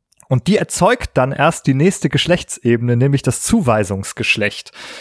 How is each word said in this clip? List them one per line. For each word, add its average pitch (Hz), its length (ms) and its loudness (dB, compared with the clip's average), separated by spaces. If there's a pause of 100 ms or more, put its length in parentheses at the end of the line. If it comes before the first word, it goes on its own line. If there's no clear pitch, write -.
(280)
Und 127 200 0
die 202 80 2
erzeugt - 580 0
dann 131 180 2
erst 147 340 0
die 139 80 2
nächste 156 340 0
Geschlechtsebene, 120 880 0
nämlich 135 260 2
das - 200 -2
Zuweisungsgeschlecht. 104 1300 -2 (280)